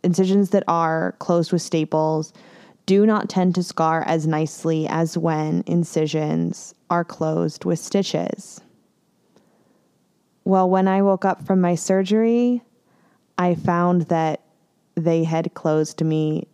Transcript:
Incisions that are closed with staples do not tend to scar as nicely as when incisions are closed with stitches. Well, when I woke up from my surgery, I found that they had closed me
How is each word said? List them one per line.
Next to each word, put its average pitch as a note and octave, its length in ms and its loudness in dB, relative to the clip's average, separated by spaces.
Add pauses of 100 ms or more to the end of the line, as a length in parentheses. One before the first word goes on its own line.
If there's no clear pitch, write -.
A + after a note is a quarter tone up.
Incisions F#3+ 480 2
that G3 160 2
are E3 540 0
closed E3+ 320 0
with E3+ 100 0
staples D#3 720 -2 (520)
do G3+ 220 4
not G#3+ 220 0
tend F#3 260 2
to F#3 80 0
scar D#3+ 460 0
as D#3+ 180 0
nicely D#3 640 -2
as E3 280 -2
when D#3+ 520 -2
incisions D#3+ 1040 -2 (160)
are E3+ 140 0
closed D#3+ 600 -4
with F3 140 -2
stitches. - 840 -4 (1800)
Well, F#3 260 2
when F#3+ 200 2
I F#3+ 140 2
woke G3 220 2
up - 220 -2
from F#3+ 140 2
my F3 160 2
surgery, A3+ 840 0 (760)
I F3+ 160 2
found F3 540 2
that D#3+ 320 0 (560)
they E3 280 0
had E3 300 -2
closed D#3 500 -2
me D#3 500 -2